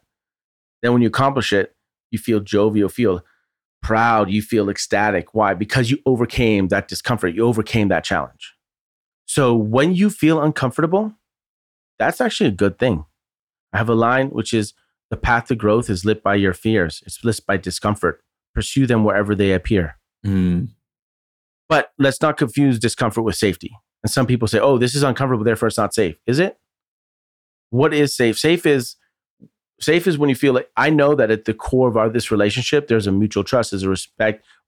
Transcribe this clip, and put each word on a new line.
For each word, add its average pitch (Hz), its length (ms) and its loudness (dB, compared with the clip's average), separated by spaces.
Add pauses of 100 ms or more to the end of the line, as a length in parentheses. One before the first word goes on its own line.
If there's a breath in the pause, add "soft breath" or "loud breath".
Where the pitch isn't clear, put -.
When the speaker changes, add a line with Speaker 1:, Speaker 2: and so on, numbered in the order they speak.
(800)
Speaker 1:
Then 120 120 0
when 120 100 4
you 117 60 2
accomplish 135 440 0
it, 98 220 0 (360)
you 110 80 -6
feel 107 220 0
jovial, 104 480 0
feel 92 340 -2 (600)
proud, 110 480 2
you 104 100 0
feel 104 300 -2
ecstatic. 101 640 -2
Why? 104 200 2
Because 110 360 -2
you 143 160 0
overcame 117 600 0
that 98 200 -2
discomfort. 95 460 -4
You 110 100 0
overcame 110 440 0
that 85 160 0
challenge. - 500 -6 (720)
So 127 280 2
when 120 400 0
you 190 140 2
feel 160 320 0
uncomfortable, 160 760 -2 (840)
that's 127 220 -2
actually 220 280 0
a 110 40 0
good 98 260 -2
thing. 95 260 0 (720)
I 95 40 -2
have 110 100 -2
a 117 60 2
line, 123 340 0
which 113 260 -6
is, 107 180 -2 (380)
"The 110 60 -6
path 117 320 0
to 131 80 0
growth 110 340 0
is 90 140 -2
lit 107 180 0
by 98 140 0
your 98 180 2
fears. 95 520 0
It's - 180 -16
lit 113 220 -2
by 98 100 0
discomfort. 92 640 -4 (320)
Pursue 131 320 0
them 117 180 2
wherever 104 300 0
they 98 180 2
appear." 90 460 -2 (260)
Speaker 2:
Mm. 92 440 0 (1000)
Speaker 1:
But 151 300 0
let's 135 220 2
not 151 160 0
confuse 135 420 2
discomfort 113 460 -2
with 104 100 -2
safety. - 360 -2 (320)
And 110 80 -4
some 131 160 0
people 120 200 0
say, 107 120 0
"Oh, 131 180 4
this 123 180 0
is 139 80 0
uncomfortable, 127 420 0
therefore 113 240 0
it's - 100 -2
not 104 160 -2
safe." 90 220 0 (100)
Is 127 120 0
it? 185 200 -2 (1120)
What 151 240 2
is 147 200 2
safe? 113 240 2
Safe 170 280 0
is, 139 300 0 (840)
safe 170 260 0
is 165 120 0
when 147 100 2
you 131 60 2
feel 135 180 2
like, 123 240 -2
I 131 140 2
know 147 240 4
that 117 160 2
at 110 160 0
the 110 80 -2
core 127 340 0
of 113 80 0
our, 113 140 2
this 113 200 -4
relationship, 113 580 0
there's 113 180 2
a 101 60 0
mutual 101 320 0
trust, 120 260 0
there's 95 140 -6
a 95 40 -2
respect. 107 560 -4 (240 soft breath)